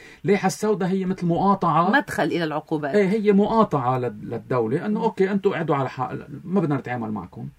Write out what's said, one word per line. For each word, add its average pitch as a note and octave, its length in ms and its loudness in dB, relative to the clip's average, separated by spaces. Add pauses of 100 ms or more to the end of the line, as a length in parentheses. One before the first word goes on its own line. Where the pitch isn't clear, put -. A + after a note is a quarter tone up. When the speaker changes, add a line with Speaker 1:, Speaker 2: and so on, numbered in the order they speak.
(240)
Speaker 1:
اللائحة F#3+ 240 2
السوداء G3 420 -2
هي F#3+ 160 -2
مثل F#3 200 -4
مقاطعة. E3+ 680 2
Speaker 2:
مدخل C#4 320 0
إلى E3 200 0
العقوبات. D3+ 520 -2
Speaker 1:
إيه، G3+ 140 4
هي G#3 220 2
مقاطعة G3 680 4
لل-، A2+ 260 -4
للدولة، A#2+ 640 -2
إنه G#3 140 -2
Speaker 2:
مم. A#3 60 0
Speaker 1:
أوكي، G3 260 0
أنتم G3 220 0
قعدوا D#3 220 0
على C3 140 -2
حق، C3 220 -6 (320)
ما F3+ 180 0
بدنا D3 160 0
نتعامل A#2 340 -6
معكم. G#2 360 -10 (120)